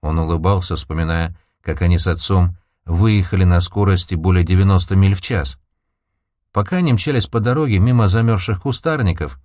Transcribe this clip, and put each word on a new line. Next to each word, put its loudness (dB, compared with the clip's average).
Он -2
улыбался, 0
вспоминая, -4
как -6
они 2
с -2
отцом 0
выехали 2
на 4
скорости -2
более 2
девяноста 2
миль 4
в -8
час. -6
Пока -2
они 2
мчались -2
по -4
дороге 0
мимо 2
замёрзших 0
кустарников -4